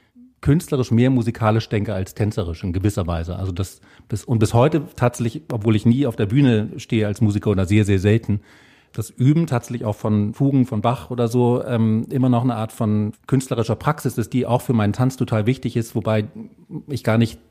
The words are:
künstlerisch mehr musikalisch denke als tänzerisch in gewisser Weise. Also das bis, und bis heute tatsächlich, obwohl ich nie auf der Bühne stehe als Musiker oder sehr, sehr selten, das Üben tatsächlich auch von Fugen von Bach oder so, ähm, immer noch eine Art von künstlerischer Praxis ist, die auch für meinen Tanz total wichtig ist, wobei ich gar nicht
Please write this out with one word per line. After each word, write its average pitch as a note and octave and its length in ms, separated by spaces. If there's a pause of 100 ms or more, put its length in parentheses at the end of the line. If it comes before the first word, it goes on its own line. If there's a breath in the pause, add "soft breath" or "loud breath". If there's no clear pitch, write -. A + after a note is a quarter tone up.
(420 soft breath)
künstlerisch C#3 480
mehr A#2+ 220
musikalisch A2+ 580
denke G#2 240
als F#2 220
tänzerisch G2+ 480
in F#2+ 100
gewisser F#2+ 320
Weise. E2+ 300
Also F#2+ 160
das F#2 280 (300 soft breath)
bis, - 140
und A2+ 160
bis A2 160
heute C#3+ 260 (140)
tatsächlich, - 560
obwohl A2+ 240
ich G#2+ 100
nie B2+ 220
auf A#2 80
der A2 100
Bühne A2+ 520
stehe A2 280
als G#2 160
Musiker G#2 300
oder F#2+ 160
sehr, G#2 180
sehr G2 140
selten, G2+ 420 (500 soft breath)
das - 180
Üben D3+ 380
tatsächlich A#2+ 380
auch G#2+ 100
von G#2+ 380
Fugen C3+ 320
von G#2 160
Bach A#2+ 300
oder A#2+ 180
so, B2 340
ähm, A2+ 460
immer C3 180
noch A#2+ 160
eine B2 120
Art A2 180
von G#2+ 400 (140)
künstlerischer A#2+ 500
Praxis - 400
ist, A2+ 160
die B2 120
auch B2+ 160
für - 120
meinen G#2 180
Tanz B2+ 240
total G#2+ 300
wichtig B2 320
ist, - 180
wobei A2 300 (640)
ich C3 160
gar A2 140
nicht A#2 220 (120)